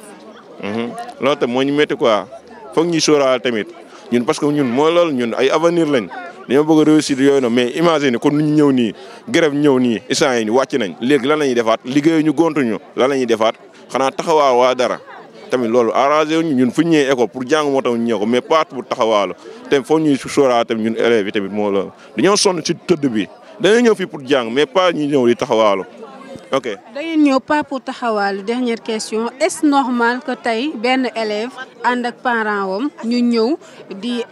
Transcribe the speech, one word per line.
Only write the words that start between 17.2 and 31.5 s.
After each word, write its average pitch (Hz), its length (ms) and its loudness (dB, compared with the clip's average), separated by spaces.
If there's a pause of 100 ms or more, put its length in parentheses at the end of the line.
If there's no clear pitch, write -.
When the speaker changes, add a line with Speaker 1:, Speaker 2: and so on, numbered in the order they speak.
Speaker 1:
pour 127 200 -10
jàng 147 240 0
moo 135 100 0
tax 120 140 -2
ñu 117 100 -2
ñëw 113 140 -2
ko, 101 60 -2
mais 123 160 0
pas 160 240 0
pour 123 200 -12
taxawaalu. 110 480 0 (360)
Te 143 140 4
foog 156 180 2
ñuy 147 160 2
sóoraale 123 480 2
tamit 113 180 -4
ñun 113 120 -2
élèves 110 300 2
yi 104 60 -6
tamit 98 180 -4
moo 104 220 -2
loolu. 92 200 -2 (260)
Dañoo 180 200 4
sonn 185 260 0
ci 175 120 -4
tëdd 151 320 -2
bi. 107 200 -2 (320)
Dañoo 220 220 4
ñëw 226 140 4
fii 185 120 -6
pour - 180 -14
jàng, 123 260 0
mais 139 140 2
pas 185 260 0
ñu 151 160 -4
ñëw 139 200 2
di 120 80 4
taxawaalu. 110 480 2 (720)
Ok. - 140 -4 (280)
Speaker 2:
Da 277 60 -8
ngeen 320 220 0
ñëw 269 180 2
pas 302 220 -2
pour 277 180 -10
taxawaalu. 208 600 -6
Dernière 233 380 -4
question, 220 480 -6 (120)
est-ce 320 240 -2
normal 247 600 0
que 254 100 -6
tey 240 380 -4
benn 254 420 -2
élève 220 340 -6 (340)